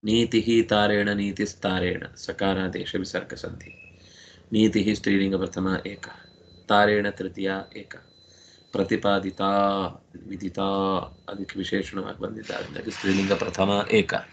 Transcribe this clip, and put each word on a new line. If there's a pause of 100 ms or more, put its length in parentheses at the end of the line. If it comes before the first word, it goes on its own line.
नीतिः
तारेण,
नीतिस्तारेण, (120)
सकारादेश
विसर्गसन्धि। (540)
नीतिः
स्त्रीलिंग
प्रथमा
एक, (640)
तारेण
तृतीया (100)
एक, (800)
प्रतिपादिता, (480)
विदिता, (300)
अधिक
विशेषण
वन्दिता, (280)
स्त्रीलिंग
प्रथमा
एक। (180)